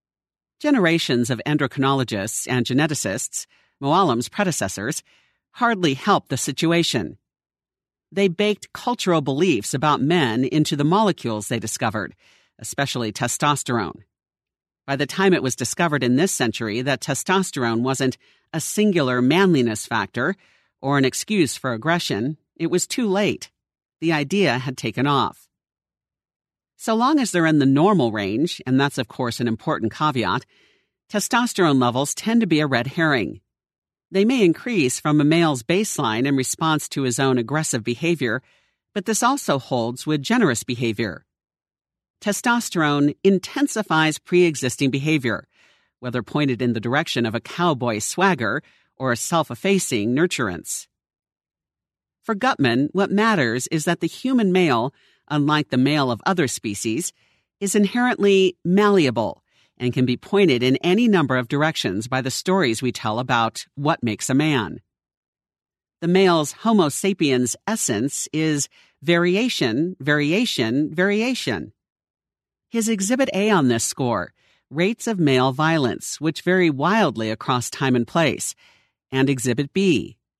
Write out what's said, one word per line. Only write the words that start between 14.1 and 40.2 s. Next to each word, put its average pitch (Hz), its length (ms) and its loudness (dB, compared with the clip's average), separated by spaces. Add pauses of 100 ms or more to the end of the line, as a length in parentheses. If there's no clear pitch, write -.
By 139 80 -2
the 139 100 -2
time 190 280 2
it 139 100 2
was 131 120 -2
discovered 147 480 -2
in 123 120 2
this 170 160 2
century 113 500 -4
that 131 200 -4
testosterone 135 840 -2
wasn't 135 340 -2 (340)
a 165 80 -6
singular 156 640 0
manliness 139 640 2
factor 120 500 -2 (460)
or 139 160 0
an 135 80 4
excuse 165 500 0
for 127 180 -6
aggression, 143 640 -2 (180)
it 160 160 -4
was 175 160 0
too 247 200 -2
late. 190 440 -2 (500)
The 165 100 0
idea 147 460 0
had 127 180 -6
taken 127 300 -4
off. 135 420 -2 (1300)
So 220 180 -2
long 269 240 2
as 240 120 0
they're 170 140 2
in 156 140 4
the 135 80 4
normal 143 440 4
range, 107 540 -2
and 127 140 2
that's 143 180 0
of 127 100 -4
course 120 320 -4
an 120 80 0
important 110 460 -4
caveat, 131 520 -2 (640)
testosterone 202 680 0
levels 127 360 0
tend 226 260 0
to 214 60 0
be 160 120 2
a 151 80 0
red 127 200 0
herring. 135 540 0 (720)
They 190 140 2
may 247 180 2
increase 165 560 2
from 151 220 2
a 143 40 4
male's 156 360 2
baseline 135 640 -2
in 139 100 0
response 151 540 -2
to 139 140 -4
his 123 160 -2
own 135 180 2
aggressive 127 460 -4
behavior, 127 580 -2 (540)
but 202 100 -6
this 220 160 -2
also 240 380 0
holds 123 480 -4
with 151 160 -2